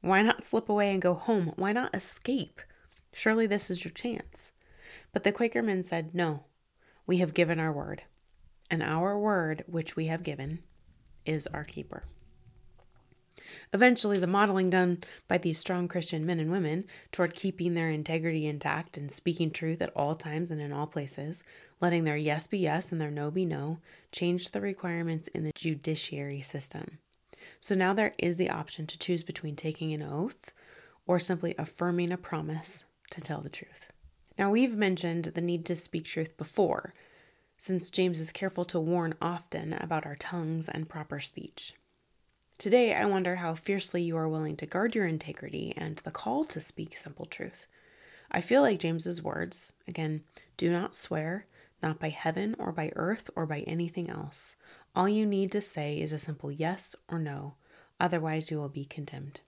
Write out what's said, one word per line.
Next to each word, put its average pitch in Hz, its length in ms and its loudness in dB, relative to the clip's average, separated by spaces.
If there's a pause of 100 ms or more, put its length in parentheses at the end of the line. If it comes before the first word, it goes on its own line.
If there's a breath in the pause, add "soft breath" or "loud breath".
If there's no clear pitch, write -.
Why 190 220 6
not 226 220 4
slip 220 260 0
away 208 200 4
and 190 120 2
go 180 120 6
home? 190 420 2
Why 196 160 0
not 247 220 0
escape? - 680 -4 (500 soft breath)
Surely 220 340 4
this 202 220 0
is 180 160 -4
your 170 80 -8
chance." - 600 -8 (600 loud breath)
But 196 100 0
the 208 100 6
Quaker 233 300 2
men 196 200 2
said, 165 320 -2
"No, 160 300 0 (640 soft breath)
we 180 120 4
have 165 160 2
given 165 260 4
our 160 120 0
word, - 320 -6 (680)
and 165 120 2
our 180 360 2
word, 175 480 2
which 165 300 -4
we 160 100 0
have 160 160 -2
given, 147 400 -6 (640)
is 151 220 0
our - 160 -6
keeper." - 400 -10 (1700 loud breath)
Eventually, 208 460 8
the 180 80 4
modeling 190 440 6
done 180 320 4 (260 loud breath)
by 180 100 4
these 165 200 0
strong 175 300 0
Christian 165 360 -2
men 170 140 0
and 156 120 0
women 175 360 0 (240 loud breath)
toward 175 240 0
keeping 180 400 -2
their 165 160 2
integrity 160 560 0
intact 147 500 -2
and 143 140 -6
speaking 165 400 0
truth 160 300 -2
at - 160 -2
all 147 180 2
times 160 360 -4
and 156 100 -4
in 147 120 -4
all 143 140 -2
places, 147 560 -8 (380 loud breath)
letting 175 240 4
their 151 120 2
yes 151 300 0
be 208 120 -2
yes 165 340 2
and 165 80 0
their 151 100 -2
no 147 200 -2
be 185 160 2
no, 160 340 -2 (300 loud breath)
changed 175 420 0
the 202 80 -2
requirements 170 680 -2
in 165 160 -2
the 151 100 -2
judiciary 147 880 -4
system. - 560 -8 (640 loud breath)
So - 140 2
now 185 200 4
there 208 240 4
is 170 180 2
the 180 140 2
option 156 360 -6
to - 120 -10
choose 170 240 0
between 156 340 -8
taking 156 360 -4
an 151 100 -4
oath 147 500 -4 (540 loud breath)
or 180 120 6
simply 170 400 2
affirming 175 540 0
a 180 60 -2
promise 156 680 -4 (260)
to - 100 -12
tell 151 200 -6
the 143 100 -10
truth. - 400 -16 (480)
Now, 196 120 4
we've 233 260 4
mentioned 175 500 2
the 160 140 -2
need 175 260 0
to 175 100 0
speak 165 280 -4
truth 160 320 -4
before, - 580 0 (640 soft breath)
since 180 320 -2
James 180 280 2
is 160 140 -4
careful 190 340 -2
to 175 140 0
warn 165 400 2
often 165 540 -4
about 160 320 -2
our 147 100 -8
tongues 160 520 -4
and 160 200 -6
proper 151 320 -8
speech. - 540 -12 (840)
Today, 226 380 6
I 214 120 2
wonder 185 300 2
how 170 180 -2
fiercely 180 480 -2
you 165 140 0
are 160 120 2
willing 156 300 -2
to 156 80 -8
guard 214 280 0
your 208 120 2
integrity - 720 -4
and 156 220 -6
the 156 140 -10
call 262 320 -2
to 233 160 -8
speak - 360 -8
simple - 300 -10
truth. - 400 -12 (640 loud breath)
I 175 100 0
feel 254 220 6
like 226 160 6
James's 165 420 -2
words, 165 520 -6 (160)
again, 156 340 -2 (340 loud breath)
"Do 175 140 2
not 175 240 -2
swear, 165 520 -4 (360 soft breath)
not 160 160 -2
by 156 120 -2
heaven 180 480 -2
or 240 120 -4
by 160 240 -4
earth 190 400 -2
or 165 120 0
by 151 160 -2
anything 170 460 -2
else. - 480 -8 (380 loud breath)
All 185 140 4
you 214 180 4
need 196 260 2
to 208 80 2
say 151 400 -2
is 151 120 -2
a 151 60 -2
simple 143 340 -6
yes 160 420 -2 (140)
or 170 100 -4
no. 143 380 -6 (420 soft breath)
Otherwise, 160 520 0
you 156 80 -2
will 147 100 -4
be 147 160 -8
condemned." 143 640 -10